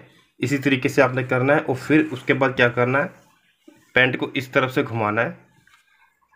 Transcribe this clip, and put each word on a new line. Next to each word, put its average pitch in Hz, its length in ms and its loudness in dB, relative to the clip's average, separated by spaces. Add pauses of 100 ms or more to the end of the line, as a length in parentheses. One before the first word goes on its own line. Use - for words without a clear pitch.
(400)
इसी 131 180 0
तरीके 135 300 0
से 139 140 2
आपने 127 220 0
करना 127 300 0
है। 156 60 2
और - 160 -4
फिर 156 320 2
उसके 135 260 -2
बाद 131 220 0
क्या 123 140 4
करना 123 280 0
है, 156 80 -2 (880)
पैंट 127 220 2
को - 200 -4
इस 123 160 -6
तरफ 131 180 0
से 143 120 0
घुमाना 113 400 -2
है। 170 160 -6 (960)